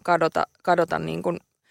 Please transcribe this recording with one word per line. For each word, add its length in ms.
kadota, 420
kadota 360
niinku 380